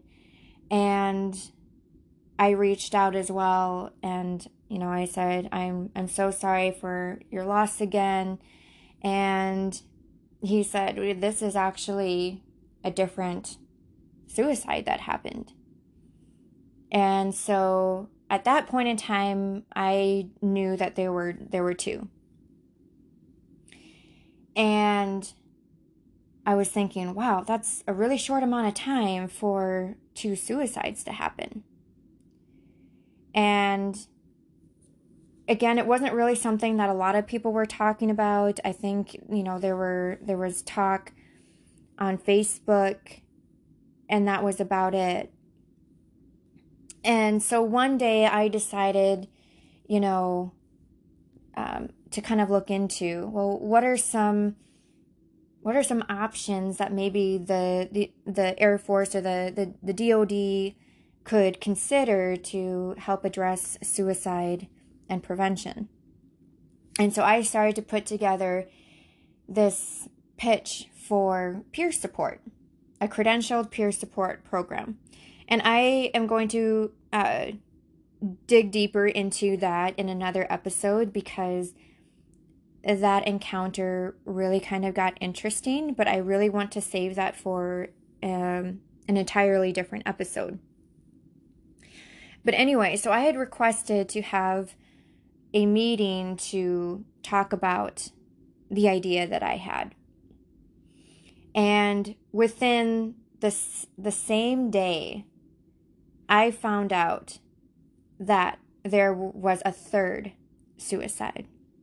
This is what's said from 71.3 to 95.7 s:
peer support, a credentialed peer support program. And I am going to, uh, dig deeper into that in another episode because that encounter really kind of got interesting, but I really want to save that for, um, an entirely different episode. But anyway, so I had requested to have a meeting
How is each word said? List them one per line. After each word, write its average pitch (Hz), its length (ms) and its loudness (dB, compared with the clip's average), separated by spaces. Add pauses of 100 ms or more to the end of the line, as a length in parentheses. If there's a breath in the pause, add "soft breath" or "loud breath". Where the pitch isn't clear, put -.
peer 339 200 0
support, - 480 -4 (600)
a 208 60 0
credentialed 226 640 0
peer 208 220 0
support 196 520 -4
program. 196 540 -6 (500 loud breath)
And 226 160 2
I 247 500 4
am 226 120 2
going 220 220 2
to, 220 440 0 (200)
uh, 202 400 0 (920)
dig 220 240 6
deeper 202 360 2
into 196 520 0
that 180 400 0
in 190 100 -2
another 185 420 -2
episode 202 640 0
because 180 640 -4 (1080 soft breath)
that 196 440 2
encounter 185 960 -4
really 190 360 0
kind 190 240 -4
of 190 100 -2
got 185 260 0
interesting, 254 720 -4
but 214 160 0
I 190 80 2
really 196 320 2
want 202 240 -2
to 208 80 -6
save 185 340 -4
that 190 220 -2
for, 180 540 -4 (320)
um, 180 580 -4 (280)
an 202 80 4
entirely 190 560 4
different 185 360 -6
episode. 185 500 -6 (1900 loud breath)
But 226 100 2
anyway, 226 420 4
so 208 160 0
I 233 80 4
had 285 160 4
requested 220 720 0
to 214 140 -6
have 190 520 -2 (800 soft breath)
a 208 140 4
meeting 208 720 2